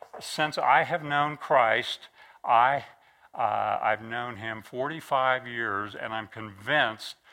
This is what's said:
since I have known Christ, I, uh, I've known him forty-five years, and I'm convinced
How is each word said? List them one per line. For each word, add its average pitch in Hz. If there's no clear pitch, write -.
since -
I 143
have 156
known 147
Christ, 123
I, 127
uh, 107
I've 107
known 120
him 110
forty-five 131
years, 107
and 117
I'm 110
convinced 110